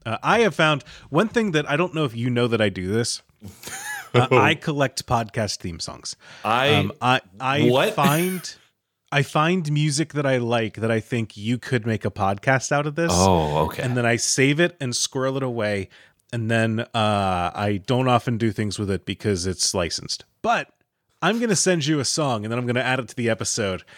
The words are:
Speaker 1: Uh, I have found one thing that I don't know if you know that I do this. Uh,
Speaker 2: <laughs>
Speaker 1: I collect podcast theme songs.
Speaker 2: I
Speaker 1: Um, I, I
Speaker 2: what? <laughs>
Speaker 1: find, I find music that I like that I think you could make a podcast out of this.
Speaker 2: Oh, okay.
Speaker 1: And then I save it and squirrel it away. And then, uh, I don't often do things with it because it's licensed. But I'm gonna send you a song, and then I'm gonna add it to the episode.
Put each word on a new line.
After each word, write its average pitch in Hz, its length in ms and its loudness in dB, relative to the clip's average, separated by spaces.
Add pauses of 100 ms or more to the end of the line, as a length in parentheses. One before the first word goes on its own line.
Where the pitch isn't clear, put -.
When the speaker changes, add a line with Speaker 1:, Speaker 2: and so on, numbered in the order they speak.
Speaker 1:
Uh, 113 200 -6
I 190 160 4
have 202 160 2
found 156 260 2 (260)
one 185 200 2
thing 214 240 0
that 147 180 0
I 143 60 0
don't 170 180 -2
know 156 100 0
if 120 120 -4
you 120 140 -2
know 120 180 2
that 110 120 0
I 107 80 4
do 92 200 -4
this. 113 340 -2 (920)
Uh, 123 160 6
Speaker 2:
<laughs> 127 40 2
Speaker 1:
I 139 240 4
collect 143 500 -4
podcast 113 520 -2
theme 85 200 -10
songs. - 380 -12 (280)
Speaker 2:
I 131 300 4
Speaker 1:
Um, 101 260 0
I, 123 200 2 (180)
I 135 320 0
Speaker 2:
what? 147 240 2
<laughs> - 0 -
Speaker 1:
find, 160 580 0 (600)
I 143 100 2
find 160 480 0
music 151 440 0
that 143 120 -2
I 131 120 2
like 117 360 -2
that 113 160 -2
I 113 80 2
think 113 380 -4
you 113 220 -2
could 117 280 -4
make 113 180 -2
a 104 60 0
podcast 104 640 0
out 147 160 0
of 147 80 -8
this. 170 180 0
Speaker 2:
Oh, 80 520 4
okay. - 180 -6
Speaker 1:
And 123 120 -2
then 120 80 0
I 117 120 2
save 143 420 2
it 170 220 0
and 123 160 -4
squirrel 135 400 -4
it 135 80 -4
away. 104 460 -2 (420)
And 113 180 -4
then, 113 300 2 (120)
uh, 98 640 2
I 104 320 0
don't 131 220 2
often 120 280 2
do 110 140 2
things 104 300 -4
with 98 100 -2
it 95 160 -2
because 95 400 -2
it's - 280 -2
licensed. - 500 -4 (180)
But 208 280 0 (500)
I'm 214 200 0
gonna 220 160 2
send 175 280 2
you 151 140 2
a 131 60 -2
song, 123 400 -2
and 110 80 -4
then 120 80 -2
I'm 123 80 -4
gonna 120 100 2
add 127 220 0
it 113 80 -10
to - 80 -14
the 117 120 0
episode. 104 540 -2 (160)